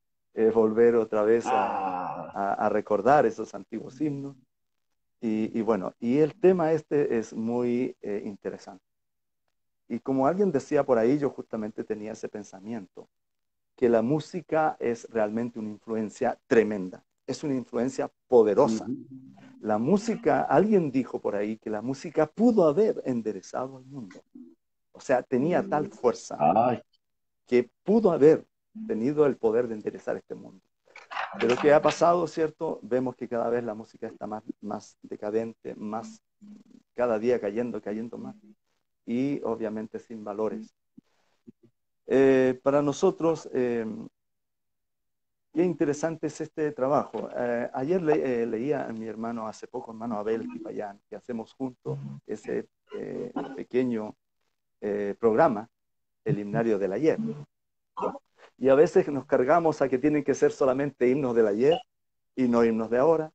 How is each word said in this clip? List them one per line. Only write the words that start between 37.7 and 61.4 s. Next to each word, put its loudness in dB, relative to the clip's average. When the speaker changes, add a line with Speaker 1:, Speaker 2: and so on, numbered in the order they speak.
Speaker 1:
cayendo -8
más. -14
Y -2
obviamente -6
sin -16
valores. -6
Eh, 4
para 4
nosotros, 0
eh, 0
qué 2
interesante -2
es -8
este -4
trabajo. -2
Eh, -2
ayer -2
le-, 2
eh, -2
leía -4
a -10
mi -10
hermano, -8
hace -14
poco, -12
hermano -8
Abel -2
Quipayán, -10
que -14
hacemos -10
juntos -8
ese, -6
eh, -10
pequeño, -4
eh, -4
programa, 2
el 0
himnario 0
del -2
ayer. 0
Y 2
a 8
veces 6
nos -6
cargamos 2
a 0
que 0
tienen 2
que 0
ser 2
solamente 0
himnos 0
del 4